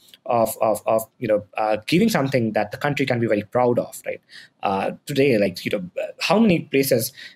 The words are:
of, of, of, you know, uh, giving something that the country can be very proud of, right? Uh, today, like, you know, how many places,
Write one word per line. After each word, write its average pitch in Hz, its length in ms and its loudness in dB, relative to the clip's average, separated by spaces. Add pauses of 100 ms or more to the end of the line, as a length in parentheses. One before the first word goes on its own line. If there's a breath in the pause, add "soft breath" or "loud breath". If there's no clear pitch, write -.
(260 soft breath)
of, 117 360 0
of, 110 240 0
of, 113 180 0 (160)
you 123 80 -4
know, 104 180 2 (100)
uh, 110 220 0 (100)
giving 202 220 2
something 135 440 0
that 107 180 -2
the - 60 -12
country 143 280 -2
can 123 140 0
be 117 80 0
very 104 160 0
proud 123 340 0
of, - 280 -4
right? - 160 -10 (420 loud breath)
Uh, 98 280 -2 (140)
today, 135 320 2
like, 98 260 -2
you 127 80 -6
know, 92 180 -4 (300)
how 196 200 2
many 190 220 4
places, 135 520 0 (220 loud breath)